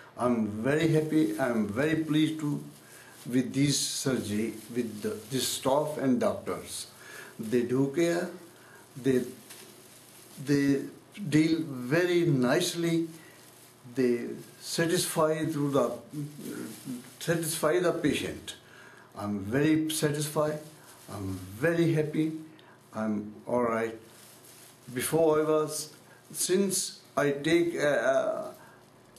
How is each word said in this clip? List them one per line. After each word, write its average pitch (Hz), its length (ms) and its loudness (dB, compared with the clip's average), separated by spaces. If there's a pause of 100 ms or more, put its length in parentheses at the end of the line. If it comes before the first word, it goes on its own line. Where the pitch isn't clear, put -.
(180)
I'm 113 300 2
very 135 400 0
happy, 156 500 2
I'm 113 300 0
very 147 360 0
pleased 151 360 2
to, 143 220 -2 (680)
with 120 240 2
this 139 240 2
surgery, 107 760 -2 (200)
with 110 280 -4
the, 110 80 -2 (200)
this 131 160 0
staff 147 520 0
and 131 200 2
doctors. 98 720 -4 (500)
They 117 240 0
do 135 320 0
care, 170 340 0 (680)
they, 127 260 2 (1200)
they 139 380 4 (460)
deal 156 340 4
very 156 640 0
nicely, 165 840 2 (840)
they 120 320 2 (340)
satisfy 165 840 0
through 143 240 -2
the, 120 220 2 (1300)
satisfy 165 580 0
the 175 140 2
patient. - 640 -2 (600)
I'm 101 240 -4
very 147 500 2
satisfied, 151 680 -2 (520)
I'm 98 220 -6 (240)
very 165 340 2
happy, 156 400 0 (600)
I'm 107 400 -4 (120)
all 120 160 2
right. 113 320 0 (1000)
Before 156 460 4
I 156 40 2
was, 156 480 0 (400)
since - 680 0 (160)
I 143 160 4
take, 160 440 2
uh, 147 100 2
uh, 131 640 2 (680)